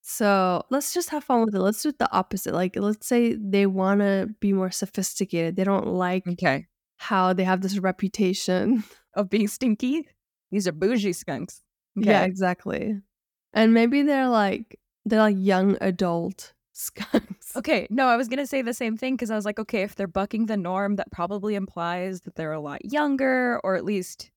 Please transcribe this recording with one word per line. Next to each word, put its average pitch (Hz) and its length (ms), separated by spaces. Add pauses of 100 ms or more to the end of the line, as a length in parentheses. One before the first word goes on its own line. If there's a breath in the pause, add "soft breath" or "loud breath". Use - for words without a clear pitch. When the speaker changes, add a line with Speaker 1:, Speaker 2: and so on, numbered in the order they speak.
Speaker 1:
So 190 680
let's 277 240
just 349 160
have 294 140
fun 233 200
with 214 100
it. 190 60
Let's 202 220
do 294 100
the - 200
opposite. - 420
Like, 185 220
let's 208 300
say 240 280
they 202 320
wanna 196 600 (120)
be 202 120
more 185 180
sophisticated. 180 880
They 190 80
don't 196 240
like 180 380
Speaker 2:
Okay. 175 400 (320)
Speaker 1:
how 185 360
they 185 100
have 185 160
this 196 180
reputation. 190 1080
<laughs> - 260
Speaker 2:
Of 196 160
being 208 180
stinky? 254 600 (420)
These 190 180
are 165 40
bougie 196 420
skunks. - 480 (320)
Speaker 1:
Yeah, 208 260
Speaker 2:
Okay. 185 60
Speaker 1:
exactly. 190 760 (540)
And 220 180
maybe 240 300
they're, 269 260
like, 214 500 (280)
they're, 220 140
like, 214 180
young 190 420
adult 180 720 (100)
<laughs> - 120
skunks. - 840
Speaker 2:
Okay, 254 320
no, 262 200
I 233 80
was 247 120
gonna 262 180
say 269 140
the 240 140
same 226 240
thing, 262 180
'cause 226 140
I 220 60
was 202 100
like, 208 120
"Okay, 214 240
if 202 120
they're 196 120
bucking 202 400
the 214 120
norm, 190 380
that - 140
probably 196 440
implies 180 680
that - 120
they're 156 180
a 156 80
lot 147 320
younger, 262 720
or 190 120
at - 100
least 190 500